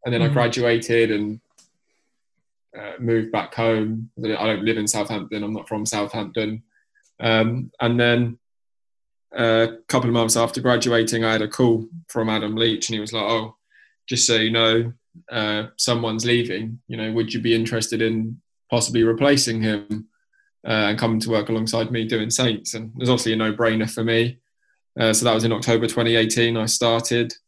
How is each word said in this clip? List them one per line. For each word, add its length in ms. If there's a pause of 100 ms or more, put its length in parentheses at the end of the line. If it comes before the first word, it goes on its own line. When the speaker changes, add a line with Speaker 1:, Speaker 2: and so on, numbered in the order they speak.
Speaker 1:
and 100
then 80
I 40
Speaker 2:
Mm-hmm. 80
Speaker 1:
graduated 760
and, 300 (1400)
uh, 220
moved 320
back 240
home. 640
I 80
don't 380
live 120
in 100
Southampton. 540
I'm 120
not 140
from 200
Southampton. 760 (580)
Um, 600
and 200
then, 380 (1000)
uh, 360
a 60 (100)
couple 220
of 40
months 220
after 260
graduating, 600
I 80
had 100
a 60
call 400 (220)
from 200
Adam 260
Leach, 340
and 40
he 60
was 140
like, 100
"Oh, 320 (520)
just 200
so 80
you 160
know, 420 (380)
uh, 360 (100)
someone's 480
leaving. 640
You 100
know, 160
would 200
you 80
be 140
interested 460
in 380 (300)
possibly 340
replacing 580
him, 480 (580)
uh, 220
and 100
coming 220
to 80
work 180
alongside 420
me 160
doing 240
Saints?" 440
And 180
it 80
was 100
obviously 240
a 40
no-brainer 520
for 140
me. 360 (600)
Uh, 140
so 100
that 100
was 120
in 80
October 340
twenty 300
eighteen, 400
I 80
started. 680 (140)